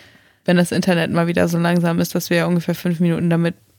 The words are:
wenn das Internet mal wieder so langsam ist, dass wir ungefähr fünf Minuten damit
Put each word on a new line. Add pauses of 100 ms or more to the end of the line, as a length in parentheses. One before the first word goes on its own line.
(460)
wenn
das
Internet
mal
wieder
so
langsam
ist,
dass
wir
ungefähr
fünf
Minuten
damit (240)